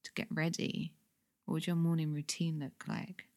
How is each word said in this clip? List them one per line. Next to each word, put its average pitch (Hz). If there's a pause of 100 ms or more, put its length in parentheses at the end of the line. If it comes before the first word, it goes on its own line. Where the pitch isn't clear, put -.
to -
get -
ready? 165 (520)
What 151
would 160
your 175
morning 165
routine 151
look -
like? - (120)